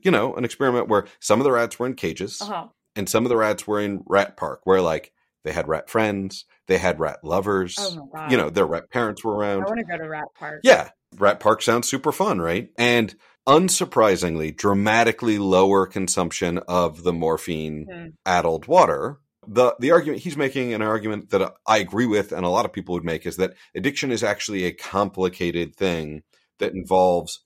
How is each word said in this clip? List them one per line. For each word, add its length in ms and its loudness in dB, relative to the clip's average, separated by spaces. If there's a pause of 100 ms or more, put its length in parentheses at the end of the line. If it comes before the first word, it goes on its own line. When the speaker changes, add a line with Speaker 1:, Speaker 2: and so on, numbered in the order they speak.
Speaker 1:
you 80 4
know, 240 0
an 80 -4
experiment 420 0
where 200 2 (120)
some 220 2
of 40 2
the 60 4
rats 260 0
were 100 -4
in 80 -6
cages 460 -8
Speaker 2:
Uh-huh. 280 -8 (260)
Speaker 1:
and 140 -6
some 160 2
of 60 0
the 60 2
rats 300 0
were 140 0
in 260 -6
rat 300 2
park, 260 -8
where, 180 4
like, 320 -2 (300)
they 80 -8
had 160 -4
rat 240 -4
friends, 540 -2 (240)
they 100 4
had 220 0
rat 240 -4
lovers, 560 -2
Speaker 2:
Oh 320 -8
my 80 -12
God. 100 -6
Speaker 1:
you 60 4
know, 120 2
their 180 2
rat 240 -6
parents 340 -4
were 100 -2
around. 280 -2
Speaker 2:
I 20 -2
wanna 180 -4
go 160 -10
to 100 -12
rat 200 -10 (100)
park. 240 -14
Speaker 1:
Yeah. 280 6 (260)
Rat 240 2
park 220 2
sounds 260 2
super 240 -2
fun, 260 0
right? 380 -4
And 380 2 (320)
unsurprisingly, 1080 2
dramatically 840 2
lower 480 4
consumption 720 -4 (100)
of 340 0
the 120 0
morphine 760 -4
Speaker 2:
Hmm. 180 -16 (180)
Speaker 1:
addled 400 0
water. 520 2 (280)
The, 340 2
the 100 0
argument 320 2
he's 140 -8
making, 380 -4
an 80 -2
argument 480 -4
that 240 0 (120)
I 120 4
agree 260 -2
with 280 0
and 120 -6
a 60 0
lot 160 2
of 80 -8
people 180 -8
would 120 -4
make, 200 -6
is 140 -8
that 160 -2 (200)
addiction 380 -4
is 100 -4
actually 420 -4
a 80 -2
complicated 1000 -4
thing 500 -4 (340)
that 160 -4
involves 720 0